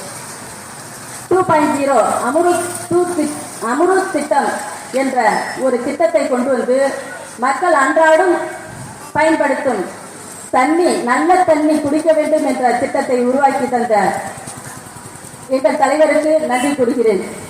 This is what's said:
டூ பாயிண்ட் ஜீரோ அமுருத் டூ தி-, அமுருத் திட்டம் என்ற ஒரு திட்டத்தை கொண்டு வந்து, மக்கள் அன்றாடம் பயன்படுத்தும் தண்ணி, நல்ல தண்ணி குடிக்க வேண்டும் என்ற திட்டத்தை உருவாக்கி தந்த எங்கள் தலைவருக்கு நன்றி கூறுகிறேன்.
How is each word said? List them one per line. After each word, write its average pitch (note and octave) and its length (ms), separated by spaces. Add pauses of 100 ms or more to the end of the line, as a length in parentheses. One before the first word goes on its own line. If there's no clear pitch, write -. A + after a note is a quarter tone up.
(1300)
டூ F#4 160
பாயிண்ட் D4+ 340
ஜீரோ C#4 220 (240)
அமுருத் F4 380 (260)
டூ F4 160
தி-, D4+ 300 (260)
அமுருத் F4+ 500
திட்டம் C#4+ 380 (420)
என்ற B3+ 400 (260)
ஒரு A#3+ 260
திட்டத்தை D4 460
கொண்டு B3+ 220
வந்து, B3+ 380 (480)
மக்கள் C4+ 360
அன்றாடம் D#4 640 (760)
பயன்படுத்தும் C4+ 720 (680)
தண்ணி, D4+ 440
நல்ல C#4+ 400
தண்ணி D#4 440
குடிக்க D#4 340
வேண்டும் D4+ 320
என்ற B3 260
திட்டத்தை B3+ 480
உருவாக்கி C4+ 500
தந்த G#3+ 420 (1400)
எங்கள் C4 300
தலைவருக்கு D4+ 640
நன்றி B3+ 360
கூறுகிறேன். A3+ 540 (200)